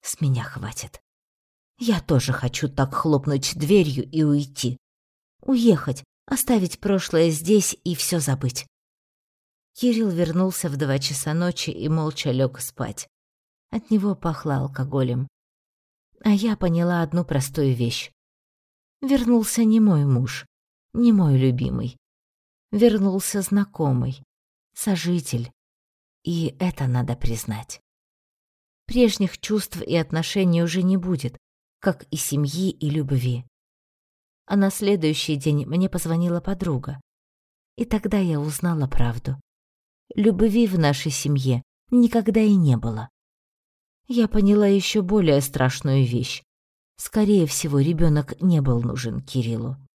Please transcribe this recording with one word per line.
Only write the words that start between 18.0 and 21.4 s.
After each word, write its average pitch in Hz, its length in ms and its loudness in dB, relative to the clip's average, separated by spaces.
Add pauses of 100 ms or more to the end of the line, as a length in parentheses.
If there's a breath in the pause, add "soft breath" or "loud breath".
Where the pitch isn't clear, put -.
Вернулся 240 640 2
не 220 160 4
мой 175 260 4
муж, 123 420 0 (460)
не 240 180 4
мой 165 260 4
любимый. 127 580 0 (760)